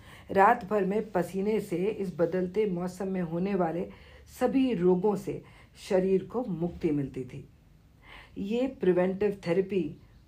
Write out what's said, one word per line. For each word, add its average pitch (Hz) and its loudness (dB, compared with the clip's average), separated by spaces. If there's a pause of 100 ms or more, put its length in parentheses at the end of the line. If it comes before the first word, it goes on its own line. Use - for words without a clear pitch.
(320)
रात 202 6
भर 202 0
में 214 -2
पसीने 190 0
से 185 -4
इस 196 -2
बदलते 185 0
मौसम 180 -4
में 190 -2
होने 175 -2
वाले 180 0 (500)
सभी 254 2
रोगों 180 4
से - -6 (460)
शरीर 190 2
को 247 -4
मुक्ति 170 -4
मिलती 135 -4
थी। 143 -16 (880)
ये 226 -2
प्रिवेंटिव 190 0
थेरेपी 175 0 (320)